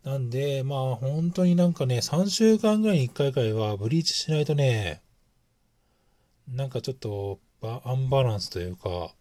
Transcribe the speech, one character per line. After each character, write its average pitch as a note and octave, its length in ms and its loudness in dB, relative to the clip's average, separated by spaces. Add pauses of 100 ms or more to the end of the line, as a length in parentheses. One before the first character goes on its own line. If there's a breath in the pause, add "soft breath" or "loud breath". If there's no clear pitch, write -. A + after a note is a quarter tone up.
な C3+ 140 -6
ん B2 120 -4
で、 C3+ 320 -2
ま C#3 140 -4
あ、 C3 200 -2
本 D3+ 360 -2
当 F3+ 120 2
に F3 120 6
な F3 100 6
ん E3+ 80 2
か D3 100 -2
ね、 B2 160 0
三 F#3 300 0
週 A3 280 4
間 G#3+ 220 2
ぐ G#3+ 80 2
ら G3+ 60 4
い D#3+ 40 4
に C3 60 4
一 B2 100 -6
回 C#3 180 2
く C3+ 80 0
ら A#2 60 2
い G#2+ 60 0
は G#2+ 240 0
ブ G2+ 120 -2
リ D#3+ 140 2
ー - 20 -2
チ - 100 -2
し - 160 -4
な D#3 80 2
い D3+ 60 2
と D3+ 100 0
ね、 A2+ 480 0 (1500)
な C3 180 -6
ん C3 40 -10
か B2 100 -6
ち C3 120 -6
ょ - 20 -4
っ - 20 -12
と G2+ 440 -6 (200)
バ-、 A2+ 240 -8
ア B2 100 -4
ン C3 140 -2
バ C3+ 140 2
ラ A#2 140 2
ン F#2 40 -4
ス - 100 -10
と F2+ 100 -8
い F2 80 -6
う F2+ 80 -10
か F2+ 440 -6